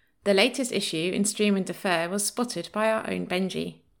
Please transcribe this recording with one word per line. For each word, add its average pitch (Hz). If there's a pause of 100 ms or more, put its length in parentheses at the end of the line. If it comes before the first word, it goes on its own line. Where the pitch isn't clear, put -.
(220)
The 202
latest 240
issue 175
in 202
Stream 208
and 190
Defer 175
was 202
spotted 240
by 220
our 220
own 185
Benji. 180 (200)